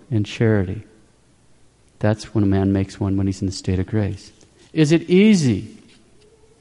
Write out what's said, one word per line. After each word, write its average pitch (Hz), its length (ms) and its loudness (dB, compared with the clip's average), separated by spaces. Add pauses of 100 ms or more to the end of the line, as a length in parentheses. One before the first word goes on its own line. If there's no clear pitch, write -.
in 107 140 0
charity. 107 580 -2 (1160)
That's 107 340 -2
when 110 100 2
a 98 40 2
man 98 260 2
makes 95 260 -2
one 98 180 -2
when 98 100 0
he's 98 140 -4
in 101 40 -2
the 92 80 -4
state 92 240 -4
of 92 80 -2
grace. 101 460 -4 (420)
Is 156 180 2
it 165 200 0
easy 170 680 2 (840)